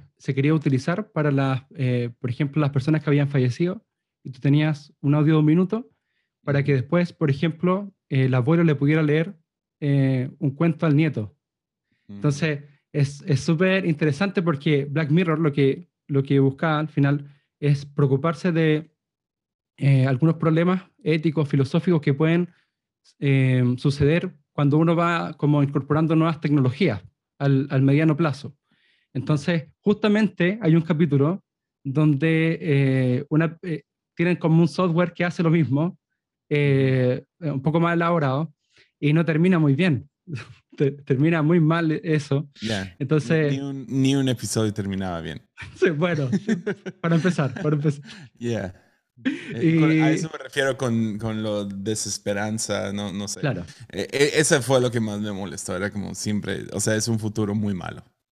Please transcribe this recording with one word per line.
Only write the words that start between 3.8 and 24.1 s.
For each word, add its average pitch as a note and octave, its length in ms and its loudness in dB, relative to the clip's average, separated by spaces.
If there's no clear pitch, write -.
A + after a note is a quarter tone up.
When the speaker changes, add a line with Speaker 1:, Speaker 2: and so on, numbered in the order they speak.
Speaker 1:
y D3 80 -14
tú B2 100 -20
tenías D3 600 0
un C#3+ 120 2
audio D3+ 200 4
de D#3 60 6
un D3+ 40 4
minuto F3+ 460 2
para C#3+ 180 0
que C#3+ 100 0
Speaker 2:
Ujú. C3 80 2
Speaker 1:
después, F3 320 0
por D#3+ 160 -2
ejemplo, F3+ 640 -2
eh, C3 180 0
el B2+ 80 0
abuelo D3+ 300 4
le D#3 120 4
pudiera D3+ 260 2
leer, D#3 320 0
eh, C3+ 580 0
un C#3+ 140 -2
cuento E3 340 0
al D3 100 4
nieto. B2 400 -2
Speaker 2:
Ujú. G2+ 60 -16
Speaker 1:
Entonces, C#3+ 460 -2
es, C#3+ 340 -4
es C#3+ 140 0
súper F#3 440 0
interesante E3+ 560 0
porque D3+ 460 0
Black D3 240 -4
Mirror D#3+ 300 2
lo D#3 120 2
que, C#3+ 360 0
lo C#3 160 0
que C#3 160 0
buscaba C#3 400 0
al D3+ 100 -4
final C#3+ 400 0
es C#3+ 240 0
preocuparse D3 680 0
de, D#3+ 400 0
eh, C3+ 300 4
algunos D3 300 2
problemas E3+ 480 0
éticos, D#3 460 0
filosóficos D#3 520 2
que C#3+ 140 0
pueden, E3 340 2
eh, C3 440 2
suceder D3+ 580 0